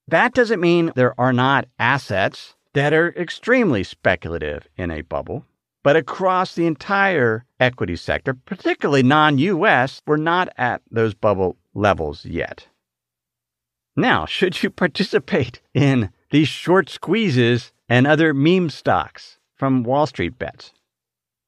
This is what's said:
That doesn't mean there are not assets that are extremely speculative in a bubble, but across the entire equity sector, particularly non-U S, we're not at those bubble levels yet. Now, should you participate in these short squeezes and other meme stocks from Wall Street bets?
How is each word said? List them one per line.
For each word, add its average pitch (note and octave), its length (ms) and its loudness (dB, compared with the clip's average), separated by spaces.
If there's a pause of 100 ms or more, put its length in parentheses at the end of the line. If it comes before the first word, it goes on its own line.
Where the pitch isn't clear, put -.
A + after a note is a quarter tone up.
That A3 240 2
doesn't A3+ 260 2
mean E3+ 360 2
there B2 220 0
are B2+ 140 2
not B2+ 380 0 (100)
assets A#2 760 -2 (180)
that D3 180 0
are D#3+ 240 0
extremely F3 680 0
speculative E2 920 -4
in E2+ 160 -6
a D#2 100 -8
bubble, D2+ 440 -8 (360)
but C#3+ 140 4
across F#3 580 -2
the E3+ 140 -2
entire D#3+ 800 -2 (120)
equity A#2 380 -2
sector, E2 380 -4
particularly D#3+ 680 -2
non-U D3+ 640 2
S, C3+ 400 0
we're D3+ 120 0
not E3+ 400 -2
at A#2+ 240 -4 (100)
those A2+ 220 0
bubble F#2+ 420 0 (180)
levels E2+ 520 -2
yet. D#2+ 420 -8 (1300)
Now, C#3+ 300 0
should - 360 -4
you G#3 80 -2
participate - 920 -4 (120)
in C3 380 2 (200)
these D3 180 2
short F#3 400 0
squeezes B2+ 840 0 (160)
and B2+ 200 4
other D#3 260 4
meme E3 360 2
stocks - 680 -4 (180)
from C3 280 0
Wall C#3 240 0
Street E2+ 320 -6
bets? - 340 -12 (720)